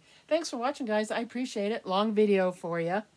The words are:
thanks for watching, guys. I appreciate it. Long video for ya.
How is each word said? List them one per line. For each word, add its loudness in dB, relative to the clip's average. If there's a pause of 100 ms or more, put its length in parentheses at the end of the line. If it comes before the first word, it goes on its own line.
(300)
thanks 0
for -6
watching, -4
guys. 0
I -2
appreciate -4
it. -6
Long 0
video 4
for -6
ya. -2 (160)